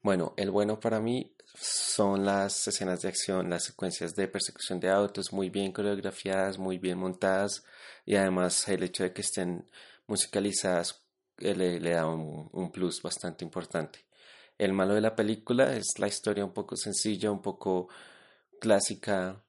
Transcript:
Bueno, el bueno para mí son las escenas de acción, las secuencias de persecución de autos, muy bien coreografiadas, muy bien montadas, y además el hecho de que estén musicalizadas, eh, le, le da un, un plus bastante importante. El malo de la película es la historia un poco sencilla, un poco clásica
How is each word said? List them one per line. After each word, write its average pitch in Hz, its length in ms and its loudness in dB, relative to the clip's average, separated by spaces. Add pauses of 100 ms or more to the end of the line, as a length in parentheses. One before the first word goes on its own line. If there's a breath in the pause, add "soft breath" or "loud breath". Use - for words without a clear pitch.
Bueno, 95 360 2
el 98 120 0
bueno 104 300 2
para 110 220 0
mí 120 340 -2 (200)
son - 680 2
las 98 440 2
escenas 92 320 -2
de 98 80 -2
acción, 92 400 0
las 87 160 -2
secuencias 87 500 -6
de 98 140 0
persecución - 500 -4
de 92 100 2
autos, 98 440 2
muy 95 160 0
bien 98 240 -2
coreografiadas, 98 840 0
muy 92 200 -2
bien 92 200 -2
montadas, 95 680 0 (400 loud breath)
y 101 100 2
además 92 540 2
el 92 140 2
hecho 90 200 -2
de 90 80 0
que - 100 -8
estén 90 460 -4 (400 loud breath)
musicalizadas, 98 920 0 (380)
eh, 101 140 0
le, 90 280 0
le 85 100 2
da 82 160 4
un, 78 460 -6
un 90 180 -4
plus 90 300 -2
bastante - 420 -8
importante. 85 560 -6 (580 loud breath)
El 101 140 2
malo 95 240 4
de 107 60 4
la 110 160 2
película 120 580 2
es 104 120 -4 (100)
la 101 100 0
historia 101 380 0
un 92 80 -10
poco 101 240 -6
sencilla, 104 520 -2
un 101 120 -2
poco 92 480 -2 (720 loud breath)
clásica 101 880 2